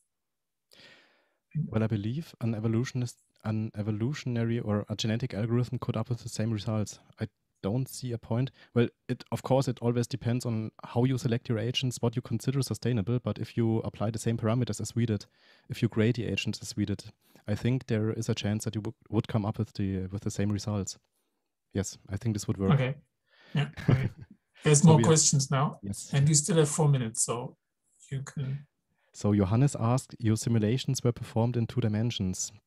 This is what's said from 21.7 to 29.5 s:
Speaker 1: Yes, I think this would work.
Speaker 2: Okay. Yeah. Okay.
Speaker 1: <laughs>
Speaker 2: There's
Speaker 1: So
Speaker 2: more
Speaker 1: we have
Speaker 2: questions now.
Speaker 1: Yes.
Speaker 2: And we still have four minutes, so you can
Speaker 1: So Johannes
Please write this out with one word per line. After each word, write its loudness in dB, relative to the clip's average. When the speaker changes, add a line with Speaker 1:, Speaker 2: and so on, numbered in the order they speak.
Speaker 1:
Yes, -2
I -6
think -2
this -4
would -2
work. 4
Speaker 2:
Okay. 2
Yeah. 0
Okay. 4
Speaker 1:
<laughs> -20
Speaker 2:
There's 6
Speaker 1:
So 10
Speaker 2:
more 10
Speaker 1:
we 6
have 4
Speaker 2:
questions 4
now. 0
Speaker 1:
Yes. -10
Speaker 2:
And 4
we 6
still 2
have 4
four 2
minutes, 0
so -4
you -6
can -6
Speaker 1:
So 0
Johannes 4